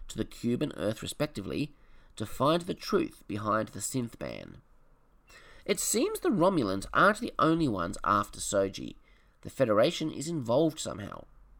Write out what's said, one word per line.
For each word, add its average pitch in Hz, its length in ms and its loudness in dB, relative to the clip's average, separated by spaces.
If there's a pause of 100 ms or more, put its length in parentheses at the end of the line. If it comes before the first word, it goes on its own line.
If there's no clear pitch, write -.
to - 80 -12
the 107 80 0
Cube 123 360 -2
and 147 140 -4
Earth 101 260 -2
respectively 101 720 -4 (420)
to 110 100 -6
find 160 380 0
the 180 100 -6
truth - 540 -2
behind 104 420 -2
the - 100 -12
synth 120 400 -6
ban. 50 380 -10 (1120)
It 202 140 0
seems 392 380 0
the 370 100 0
Romulans 156 640 2
aren't 190 260 6
the - 200 -6
only 160 280 4
ones 95 360 -2
after 101 360 0
Soji. 98 560 -2 (460)
The - 80 -12
Federation 131 600 2
is 147 180 -8
involved 151 500 2
somehow. 73 460 -8 (340)